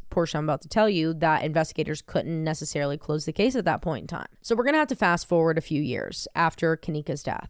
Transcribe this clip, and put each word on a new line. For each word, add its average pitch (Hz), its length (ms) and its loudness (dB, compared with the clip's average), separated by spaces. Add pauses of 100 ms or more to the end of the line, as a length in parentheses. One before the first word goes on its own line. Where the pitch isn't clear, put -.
portion 165 280 0
I'm 151 80 -2
about 151 160 0
to 156 80 -16
tell 214 200 4
you, 165 260 2
that 156 280 2
investigators 156 580 -2
couldn't 160 440 -2
necessarily 147 520 -2
close 151 280 -4
the 156 80 -4
case 233 240 2
at 160 80 0
that 156 160 0
point 143 220 -4
in - 40 -14
time. - 200 -8 (140)
So 226 140 0
we're 247 80 2
gonna 294 140 4
have 302 100 4
to 262 80 0
fast 175 320 2
forward 165 300 4
a 160 40 -2
few 147 200 -2
years - 520 -4
after 165 440 2
Kanika's 151 440 -4
death. - 280 -6